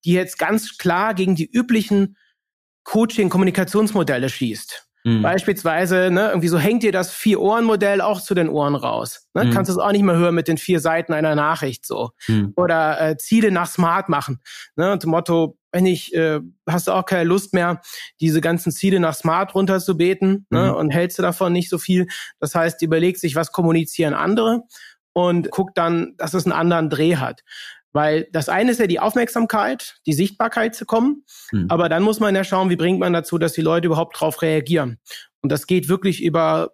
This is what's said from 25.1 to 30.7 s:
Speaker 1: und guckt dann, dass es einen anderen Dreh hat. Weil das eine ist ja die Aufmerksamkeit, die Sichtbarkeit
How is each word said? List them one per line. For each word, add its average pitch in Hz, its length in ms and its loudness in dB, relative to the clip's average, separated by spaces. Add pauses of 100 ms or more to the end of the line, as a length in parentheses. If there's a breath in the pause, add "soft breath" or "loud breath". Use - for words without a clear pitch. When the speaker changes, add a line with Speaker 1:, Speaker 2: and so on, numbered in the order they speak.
Speaker 1:
und 175 380 0
guckt 185 280 -4
dann, 170 380 -2
dass 160 180 -6
es 180 120 -2
einen 180 60 2
anderen 165 380 2
Dreh 156 260 2
hat. 127 260 -6 (500 loud breath)
Weil 151 380 0
das - 200 -2
eine 226 220 2
ist - 80 -2
ja 214 60 4
die 170 140 0
Aufmerksamkeit, 233 960 -2 (100)
die 156 60 0
Sichtbarkeit 220 640 -2